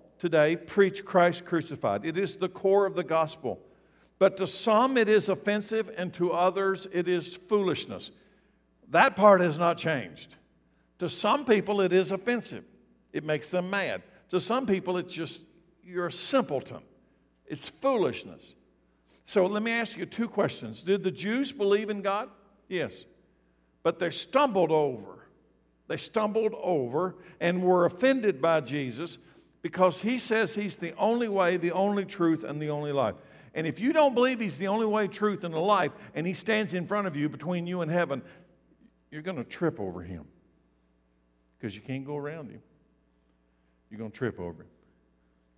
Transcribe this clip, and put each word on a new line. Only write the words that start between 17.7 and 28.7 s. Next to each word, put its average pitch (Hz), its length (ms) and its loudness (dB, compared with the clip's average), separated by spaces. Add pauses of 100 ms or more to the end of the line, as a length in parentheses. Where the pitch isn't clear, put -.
So 185 220 2
let 208 160 -2
me 233 80 -2
ask 226 260 -4
you 175 80 -8
two 226 220 -4
questions. 127 560 -4
Did 190 180 0
the 190 80 -2
Jews 214 420 -4
believe 202 380 0
in 202 140 -6
God? 202 260 -2 (380)
Yes. 160 380 -6 (760)
But 165 160 0
they 170 140 -2
stumbled 196 600 2
over 120 460 -2 (720)
they 156 80 -4
stumbled 214 640 -2
over 165 540 0 (260)
and 175 200 0
were 180 240 6
offended 214 560 2
by 160 200 4
Jesus 139 560 -6 (440)